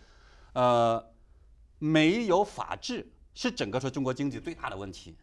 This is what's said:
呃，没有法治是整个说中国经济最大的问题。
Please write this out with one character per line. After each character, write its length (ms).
呃， 480
没 480
有 160
法 340
治 320
是 180
整 200
个 100
说 80
中 140
国 100
经 160
济 120
最 120
大 160
的 80
问 140
题。 320